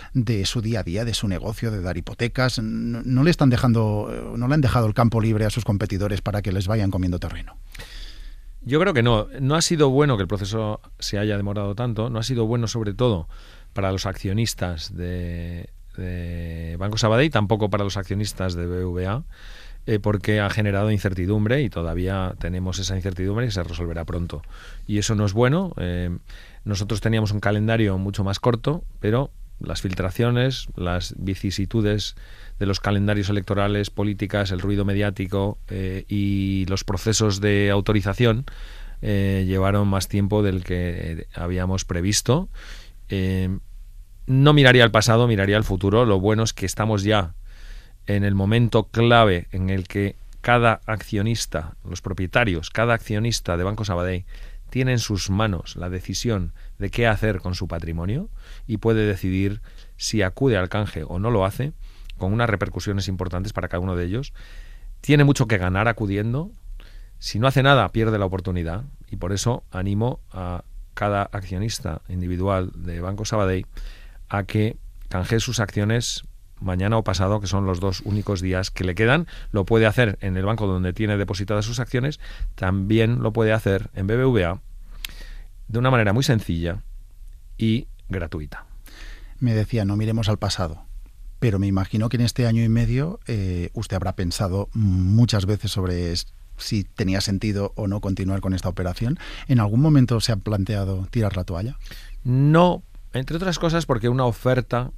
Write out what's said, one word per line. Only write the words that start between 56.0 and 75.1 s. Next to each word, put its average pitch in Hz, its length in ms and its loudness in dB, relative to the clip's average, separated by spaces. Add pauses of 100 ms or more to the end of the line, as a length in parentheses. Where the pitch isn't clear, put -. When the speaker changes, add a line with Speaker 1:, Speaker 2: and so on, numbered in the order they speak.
Speaker 2:
de 101 120 -4
qué 120 140 0
hacer 107 360 2
con 92 140 -4
su 90 120 -4
patrimonio 85 600 -4 (380)
y 110 100 -2
puede 110 280 2
decidir 98 560 0 (360)
si - 240 0
acude 107 340 2
al 92 140 2
canje 92 340 -2
o 87 160 -6
no 107 100 0
lo 107 140 4
hace, 123 300 -2 (440)
con 95 140 -2
unas 117 180 2
repercusiones 98 600 -2
importantes 90 420 -4
para 90 160 -2
cada 87 140 -2
uno 92 160 0
de 87 80 0
ellos. 113 260 -4 (680)
Tiene 147 240 8
mucho 135 220 4
que 110 100 4
ganar 92 320 2
acudiendo. 113 600 0 (680)
Si - 180 -6
no 117 100 4
hace 135 160 4
nada, 131 260 6
pierde 110 280 2
la 101 80 2
oportunidad, 90 600 -2 (240)
y 98 80 -8
por 95 160 -4
eso 117 380 -2
animo 101 500 -2 (100)
a 90 320 -8 (300)
cada 101 300 0
accionista 92 840 -6
individual 92 680 0
de 85 280 -8
Banco 98 240 -6
Sabadell 95 400 0 (640)
a 101 140 0
que 107 340 0 (320)
canjee 92 320 0